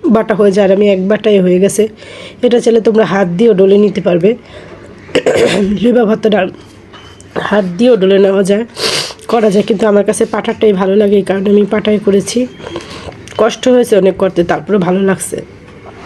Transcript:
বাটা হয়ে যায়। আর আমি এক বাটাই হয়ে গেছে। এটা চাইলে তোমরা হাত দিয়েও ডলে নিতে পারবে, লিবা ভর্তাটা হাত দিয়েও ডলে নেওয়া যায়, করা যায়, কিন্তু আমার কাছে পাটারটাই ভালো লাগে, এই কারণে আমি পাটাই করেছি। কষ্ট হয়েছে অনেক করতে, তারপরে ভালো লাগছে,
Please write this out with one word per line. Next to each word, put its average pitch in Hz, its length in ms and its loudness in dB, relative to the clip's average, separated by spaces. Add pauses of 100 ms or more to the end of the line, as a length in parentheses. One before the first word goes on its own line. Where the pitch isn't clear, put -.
বাটা 220 300 2
হয়ে 202 160 2
যায়। 196 180 2
আর 190 60 4
আমি 208 140 2
এক 190 180 0
বাটাই 208 320 0
হয়ে 180 200 2
গেছে। 202 280 0 (540)
এটা 240 180 2
চাইলে 226 220 2
তোমরা 214 240 2
হাত 190 220 0
দিয়েও 196 260 2
ডলে 196 240 4
নিতে 202 240 2
পারবে, 175 340 0 (1200)
লিবা 208 460 2
ভর্তাটা 214 420 0 (920)
হাত 202 260 -2
দিয়েও 208 300 2
ডলে 190 240 2
নেওয়া 196 240 2
যায়, 202 220 0 (600)
করা 220 220 0
যায়, 202 180 0
কিন্তু 220 200 0
আমার 208 160 2
কাছে 214 220 -2
পাটারটাই 220 480 -2
ভালো 190 220 -2
লাগে, 208 200 2
এই 196 60 2
কারণে 190 280 -4
আমি 202 160 4
পাটাই 214 340 -2
করেছি। 202 480 -2 (880)
কষ্ট - 300 -2
হয়েছে 240 300 2
অনেক 185 200 2
করতে, 180 260 -2
তারপরে 170 340 -2
ভালো 185 240 0
লাগছে, - 400 -4 (640)